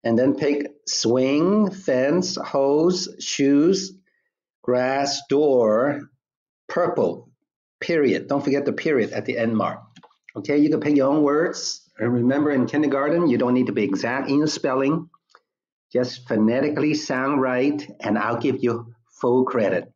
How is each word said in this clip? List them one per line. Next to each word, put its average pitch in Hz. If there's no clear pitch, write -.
and 117
then 131
pick 143
swing, 147
fence, 151
hose, 147
shoes, 147
grass, 131
door, 135
purple, 107
period. 147
Don't 139
forget 139
the -
period 131
at 107
the 120
end 113
mark. 92
Okay, 143
you 147
can 156
pick 147
your 135
own 151
words. -
And 120
remember, 131
in 131
kindergarten, 147
you 123
don't 123
need 127
to -
be 104
exact 117
in 139
your 156
spelling. 147
Just 123
phonetically 135
sound 135
right, 131
and 107
I'll 117
give 127
you 117
full 127
credit. 95